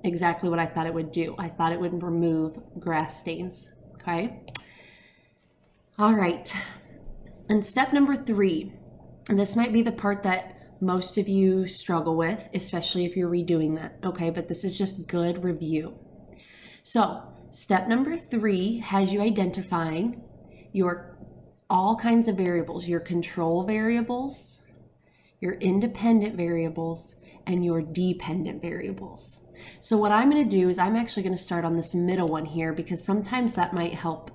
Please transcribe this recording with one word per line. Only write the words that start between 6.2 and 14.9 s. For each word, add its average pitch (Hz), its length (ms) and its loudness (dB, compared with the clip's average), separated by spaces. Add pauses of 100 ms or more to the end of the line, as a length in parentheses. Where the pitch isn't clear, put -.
and 208 160 4
step - 260 2
number 277 240 6
three, 196 560 0 (580)
and 196 100 4
this - 160 2
might 233 180 2
be 226 80 6
the 226 100 2
part 202 300 -2
that 185 300 0 (320)
most 180 340 0
of 202 100 0
you 190 400 4
struggle 165 480 0
with, 165 380 0
especially 175 520 -2
if 175 100 -4
you're 175 140 0
redoing 165 480 2
that, 160 260 -10
okay? 170 260 -2
But 170 180 -6
this - 160 -6
is 190 140 -4
just 190 300 -4